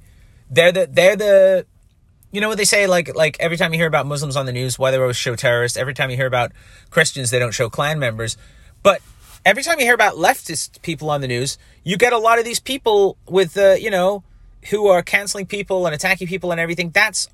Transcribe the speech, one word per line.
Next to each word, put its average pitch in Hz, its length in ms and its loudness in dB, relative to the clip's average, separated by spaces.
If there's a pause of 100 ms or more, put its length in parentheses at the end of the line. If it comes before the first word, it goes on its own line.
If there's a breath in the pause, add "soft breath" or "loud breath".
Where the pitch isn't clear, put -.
(500 soft breath)
they're 165 220 4
the, 175 180 0
they're 175 260 4
the, 190 500 4 (640)
you 202 100 -6
know 214 80 -2
what 214 100 -4
they 208 60 0
say, 202 220 0
like, 175 280 -2
like, 156 260 -2
every 170 160 -4
time 165 160 -2
you 160 60 -4
hear 165 80 0
about 147 200 -2
Muslims 143 300 -6
on 139 80 -4
the 127 80 -8
news, 127 260 -6
why 131 120 0
they 131 80 0
always 127 180 -2
show 123 180 -4
terrorists. 120 440 -2
Every 135 160 -6
time 135 160 -4
you 123 60 -8
hear 131 100 -2
about 123 260 -2 (380 soft breath)
Christians, 139 400 -2
they 127 80 0
don't 120 140 -2
show 113 180 -2
Klan 151 280 -4
members. 113 380 -6 (460 soft breath)
But 190 180 4 (460 soft breath)
every 233 160 2
time 320 160 -2
you 262 80 0
hear 240 80 4
about 214 220 2
leftist 170 640 -2
people 135 260 -8
on 147 140 -2
the 131 60 -6
news, 127 280 -4 (280 soft breath)
you 185 120 -4
get 240 160 4
a 233 60 2
lot 226 200 4
of 233 60 0
these 233 160 -8
people 214 560 0 (100)
with, 180 300 0
uh, 196 220 6
you 220 120 -4
know, 190 340 0 (440)
who 208 200 0
are 180 140 6
canceling 202 440 -4
people 190 400 -4
and 156 80 -2
attacking 185 320 -2
people 180 240 -6
and 170 100 -2
everything. 170 300 -4
That's 202 440 0